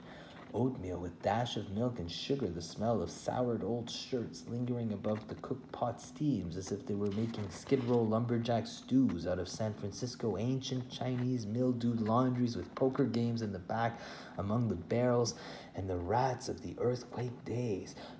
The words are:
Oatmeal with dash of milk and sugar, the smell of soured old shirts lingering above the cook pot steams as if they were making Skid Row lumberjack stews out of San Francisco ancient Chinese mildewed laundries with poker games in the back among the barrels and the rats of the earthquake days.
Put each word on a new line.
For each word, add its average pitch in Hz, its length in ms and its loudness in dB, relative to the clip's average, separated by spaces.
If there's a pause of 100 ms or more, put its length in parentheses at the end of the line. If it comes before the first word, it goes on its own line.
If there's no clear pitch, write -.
(540)
Oatmeal 98 460 0
with 90 220 -6
dash 120 360 2
of 104 140 -4
milk 113 280 0
and 85 100 -4
sugar, 139 380 0
the 85 140 -2
smell 110 400 0
of 87 100 -4
soured 120 500 0
old 113 280 -2
shirts - 580 -6
lingering 120 460 -2
above 107 340 -2
the - 80 -8
cook - 380 -6
pot 117 260 -2
steams 104 560 0
as 95 160 -4
if 98 140 -4
they 107 80 -2
were 101 180 0
making 110 380 -2
Skid 127 340 2
Row 120 180 6
lumberjack 117 640 2
stews 104 600 2
out 90 100 2
of 87 120 -2
San 107 240 -2
Francisco 104 640 -2
ancient 127 520 -2
Chinese 123 560 0
mildewed 117 640 2
laundries 123 480 4
with - 180 -6
poker 131 300 4
games 117 380 2
in 104 100 -2
the 95 80 -4
back 113 400 0 (380)
among 107 320 2
the 92 60 2
barrels 120 600 2 (400)
and 95 140 -2
the 90 80 0
rats 120 500 2
of - 140 -6
the 87 180 -6
earthquake 120 640 -2
days. 110 520 -2 (240)